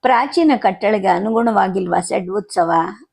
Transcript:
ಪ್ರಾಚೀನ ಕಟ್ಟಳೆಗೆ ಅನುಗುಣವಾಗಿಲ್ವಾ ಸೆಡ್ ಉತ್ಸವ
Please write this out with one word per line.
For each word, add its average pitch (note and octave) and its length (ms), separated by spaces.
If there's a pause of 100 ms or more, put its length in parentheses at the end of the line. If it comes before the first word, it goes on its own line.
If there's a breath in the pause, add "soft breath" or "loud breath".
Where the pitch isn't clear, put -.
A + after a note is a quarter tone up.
ಪ್ರಾಚೀನ C#4+ 520
ಕಟ್ಟಳೆಗೆ G3+ 500
ಅನುಗುಣವಾಗಿಲ್ವಾ F#3+ 920
ಸೆಡ್ F3+ 300
ಉತ್ಸವ F#3 420 (400)